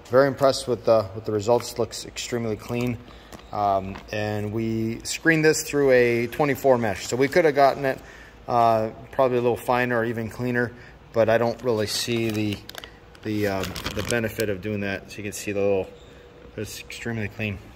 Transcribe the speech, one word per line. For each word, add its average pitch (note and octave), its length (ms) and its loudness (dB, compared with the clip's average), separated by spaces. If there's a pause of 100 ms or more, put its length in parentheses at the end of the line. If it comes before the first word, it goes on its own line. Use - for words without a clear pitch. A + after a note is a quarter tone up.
very C3+ 240 6
impressed C3+ 400 0
with A2 160 -2
the, A2+ 200 6 (120)
with G#2+ 80 -12
the G#2+ 80 -6
results. A2+ 440 0
Looks - 300 -6
extremely A#2 480 -6
clean. A#2+ 440 -4 (540)
Um, G2 440 0 (160)
and G#2 400 -4
we A2+ 500 -2
screened D#3+ 420 2
this D#3 200 4
through C#3+ 260 2
a A#2+ 380 4
twenty-four C3+ 500 2
mesh. G#2+ 300 -4
So B2 80 -4
we C#3 100 2
could E3 200 4
have C#3 100 2
gotten C#3 280 4
it, C3+ 140 0 (480)
uh, A#2 440 4 (200)
probably B2+ 280 2
a - 20 0
little A#2+ 160 2
finer B2 420 0
or A2+ 60 0
even A2+ 260 -4
cleaner, B2 400 -2 (420)
but A2+ 160 4
I A2+ 100 6
don't A#2 260 0
really A2 220 0
see A2+ 440 -2
the, G#2+ 280 -2 (640)
the, G#2 240 -2
uh, G2 160 -2 (320)
the G#2 160 -6
benefit A2+ 400 -2
of F#2+ 100 -4
doing G#2 200 -6
that. G2 300 -6
So - 60 -16
you G#2+ 60 -12
can G2+ 100 -8
see - 200 -8
the G2 80 -2
little, G2 280 2 (720)
it's G#2 220 -10
extremely A2+ 480 -8
clean. G2+ 300 -6 (180)